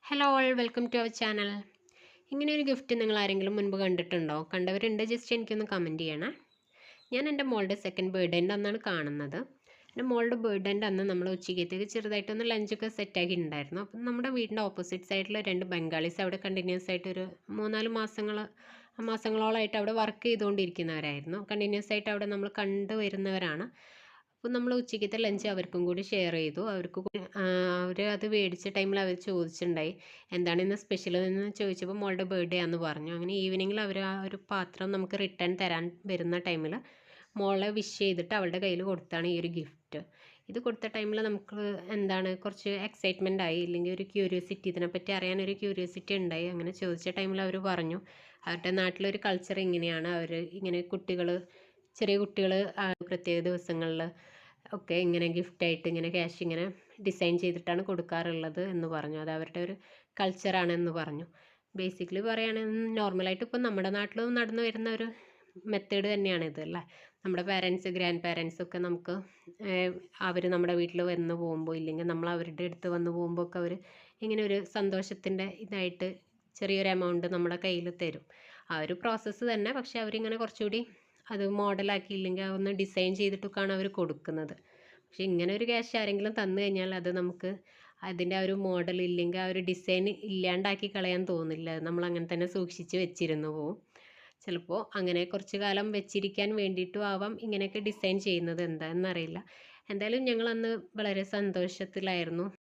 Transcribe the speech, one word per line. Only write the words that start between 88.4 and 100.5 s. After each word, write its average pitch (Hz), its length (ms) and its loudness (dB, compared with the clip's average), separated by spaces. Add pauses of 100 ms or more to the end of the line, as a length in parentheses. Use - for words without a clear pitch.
ഒരു 190 140 2
മോഡൽ 180 460 0
ഇല്ലെങ്കിൽ 175 380 0
ആ 185 80 0
ഒരു 185 140 -2
ഡിസൈൻ 185 440 2 (180)
ഇല്ലാണ്ടാക്കി 196 640 0
കളയാൻ 185 380 0
തോന്നില്ല. 165 440 -2
അത് 160 160 -2
നമ്മൾ 170 200 0
അങ്ങനെ 170 220 -2
തന്നെ 175 200 0
സൂക്ഷിച്ച് 180 500 -4
വെച്ചിരുന്നു 160 520 0
പോവും. 156 280 -4 (600)
ചിലപ്പോൾ 175 420 -4 (120)
അങ്ങനെ 180 320 2
കുറച്ച് 190 320 -6
കാലം 202 340 2
വെച്ചിരിക്കാൻ 202 640 0
വേണ്ടിയിട്ടും 190 500 0
ആവാം 202 340 -2
ഇങ്ങനെയൊക്കെ 202 400 -2
ഡിസൈൻ 202 400 0
ചെയ്യുന്നത്, 170 420 0
എന്താണെന്നറിയില്ല. 165 800 -2 (500)
എന്തായാലും 220 360 0
ഞങ്ങൾ 233 240 2
അന്ന് 226 220 0 (240)